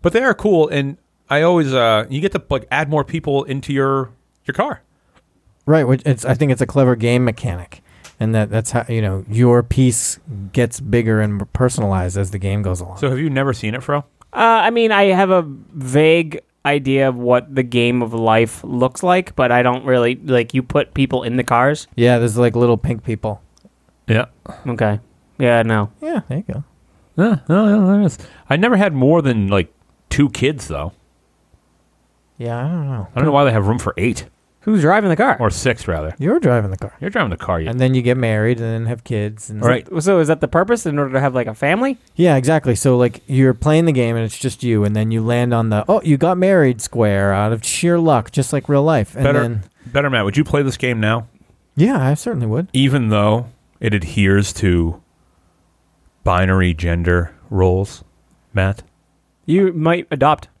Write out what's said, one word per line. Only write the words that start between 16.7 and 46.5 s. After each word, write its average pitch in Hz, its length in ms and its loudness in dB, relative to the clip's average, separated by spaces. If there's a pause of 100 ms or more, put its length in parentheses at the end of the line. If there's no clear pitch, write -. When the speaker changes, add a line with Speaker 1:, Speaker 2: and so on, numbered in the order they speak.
Speaker 3:
of 127 80 -2
what 123 380 0
the 131 80 0
game 120 400 0
of 113 100 -4
life 113 520 0
looks 123 400 -2
like, 180 320 0
but 127 160 2
I 123 100 4
don't 127 220 0
really, 127 320 2
like, 123 360 -2
you 127 120 -2
put - 300 -2
people 131 280 -2
in 120 140 -4
the 127 80 -2
cars? 127 500 0
Speaker 2:
Yeah, 120 240 2
there's, 117 180 0
like, 120 200 2
little 120 200 4
pink - 280 -6
people. 110 360 -6 (680)
Speaker 1:
Yeah. 110 160 2 (420)
Speaker 3:
Okay. 110 320 -2 (400)
Yeah, 120 240 4
no. 110 300 0 (100)
Speaker 2:
Yeah, 302 260 -4
there 127 100 -6
you - 60 -8 (100)
go. 143 100 -10 (520)
Speaker 1:
Yeah, 202 200 2 (120)
no, 196 180 4
no, 208 260 4
there 202 100 2
is. 185 160 0 (320)
I 139 60 2
never 220 200 2
had 190 180 2
more 143 280 4
than, 117 240 0
like, 98 260 0 (380)
two 143 200 2
kids, 139 360 -4
though. 73 260 -8 (1400)
Speaker 2:
Yeah, 117 220 -8
I 120 100 -6
don't 160 220 -4
know. 110 240 -6
Speaker 1:
I - 0 -
don't 135 120 2
know 151 60 2
why 139 120 4
they 131 80 4
have 101 160 2
room 117 100 0
for - 180 -4
eight. 113 300 -2 (360)
Speaker 3:
Who's 214 180 2
driving 190 300 4
the 160 60 2
car? 254 220 0
Speaker 1:
Or 117 100 2
six, - 380 -2
rather. 80 320 -4
Speaker 2:
You're 214 220 0
driving 120 320 0
the 98 40 -8
car. - 240 -10
Speaker 1:
You're 151 100 -8
driving 196 200 -2
the 85 60 -4
car, 85 240 -4
you 80 100 -6
Speaker 2:
And 123 80 -6
then 131 160 2
you 127 80 0
get 123 140 0
married 113 420 0
and 117 80 -6
then 113 200 -4
have 117 180 -8
kids. 107 440 -6
And 107 140 -8
Speaker 1:
Right. 120 260 0
Speaker 3:
So, 170 120 -4
so 185 180 2
is 160 80 2
that 160 140 0
the 165 80 -2
purpose, 196 380 0
in 147 120 -2
order 139 140 -2
to 131 80 0
have, 131 160 -2
like, 123 100 -2
a 110 80 -8
family? 226 440 -2 (180)
Speaker 2:
Yeah, 170 180 4
exactly. 135 400 2
So, 127 220 2
like, 120 320 0
you're 131 260 4
playing 156 300 2
the 165 80 2
game 117 240 0
and 117 80 -4
it's 110 120 -8
just - 280 -8
you, 113 180 2
and 104 140 0
then 110 160 -2
you 113 120 -2
land 120 300 0
on 113 160 0
the, 107 180 0
"Oh, 202 140 2
you 151 140 2
got 165 200 0
married" 175 440 2